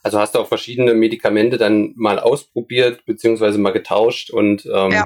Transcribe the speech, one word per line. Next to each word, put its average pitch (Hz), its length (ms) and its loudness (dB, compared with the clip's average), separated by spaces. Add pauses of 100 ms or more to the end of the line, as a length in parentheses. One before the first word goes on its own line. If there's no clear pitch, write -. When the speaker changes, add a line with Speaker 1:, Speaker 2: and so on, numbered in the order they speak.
Speaker 1:
Also 104 180 -2
hast 107 140 -2
du 123 40 2
auch 113 80 -2
verschiedene 120 480 0
Medikamente 113 640 0
dann 107 380 0
mal 104 240 0
ausprobiert, 123 880 -2
beziehungsweise 107 520 0
mal 98 140 0
getauscht 107 580 -2
und, 104 360 0
ähm, 98 260 0
Speaker 2:
Ja. - 140 0